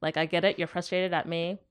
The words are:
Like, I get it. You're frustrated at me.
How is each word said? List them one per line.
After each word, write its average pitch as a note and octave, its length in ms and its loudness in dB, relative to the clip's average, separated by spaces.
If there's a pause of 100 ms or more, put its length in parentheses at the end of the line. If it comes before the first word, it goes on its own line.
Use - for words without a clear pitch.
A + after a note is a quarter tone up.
Like, D#3 140 0
I D#3+ 100 2
get E3+ 180 2
it. G3+ 140 4
You're F3 100 0
frustrated F#3 460 -2
at D#3+ 140 0
me. E3+ 300 -2 (120)